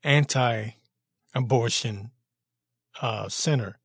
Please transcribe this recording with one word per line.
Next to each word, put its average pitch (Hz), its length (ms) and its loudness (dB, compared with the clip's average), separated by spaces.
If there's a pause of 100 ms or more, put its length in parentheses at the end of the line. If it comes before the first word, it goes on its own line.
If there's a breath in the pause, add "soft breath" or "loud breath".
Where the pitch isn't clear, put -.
anti-abortion, 120 2000 0 (920)
uh, 107 260 -4
center. 120 560 -2